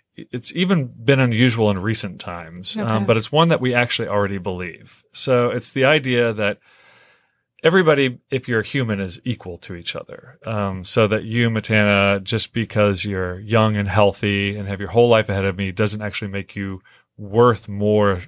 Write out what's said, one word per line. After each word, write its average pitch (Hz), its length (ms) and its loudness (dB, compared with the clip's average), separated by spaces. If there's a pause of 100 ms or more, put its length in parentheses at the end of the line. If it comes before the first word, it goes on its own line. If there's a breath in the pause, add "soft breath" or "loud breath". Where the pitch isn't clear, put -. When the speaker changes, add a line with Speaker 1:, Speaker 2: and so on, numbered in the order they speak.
(160)
Speaker 1:
it's - 400 -10
even 170 300 0 (180)
been 135 160 4
unusual 117 520 2
in 95 80 -2
recent 104 420 -4
times, 87 560 -10
um, 208 100 -4
Speaker 2:
Okay. 110 180 0
Speaker 1:
but 113 120 4
it's 110 140 -6
one 160 180 4
that 139 120 2
we 127 120 0
actually 120 340 -2
already 101 300 -2
believe. 90 720 -10
So 123 380 0
it's 120 220 -6
the 131 140 0
idea 127 480 2
that 104 260 -4 (1040 soft breath)
everybody, 156 560 4 (100)
if 131 180 -4
you're 120 140 0
a 101 40 -4
human, 113 340 -2
is 92 240 -6
equal 92 340 -8
to - 180 -14
each 85 200 -10
other. - 500 -16
Um, 98 380 -4
so 110 240 2
that 107 160 0
you, 117 260 0
Matana, 101 720 2
just - 300 -4
because 104 520 0
you're 92 340 -6
young 110 360 2
and 101 120 -2
healthy 101 680 2
and 98 100 -8
have 98 120 -6
your 98 120 -8
whole 120 180 6
life 110 200 4
ahead 98 160 0
of 92 120 -2
me 98 140 -2
doesn't 104 300 -2
actually 104 300 -8
make 98 240 -10
you 98 260 -8 (360 soft breath)
worth 107 500 4
more 101 600 2